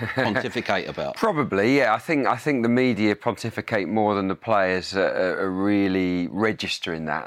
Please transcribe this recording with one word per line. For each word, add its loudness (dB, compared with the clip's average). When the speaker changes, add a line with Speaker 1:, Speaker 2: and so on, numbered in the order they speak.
Speaker 1:
<laughs> -6
Speaker 2:
pontificate -2
about? -6
Speaker 1:
Probably, 2
yeah. 4
I 2
think, 0
I 2
think 0
the 2
media 2
pontificate -4
more 2
than 0
the -2
players 0
are, 2
are, 0
are -2
really 0
registering -4
that -4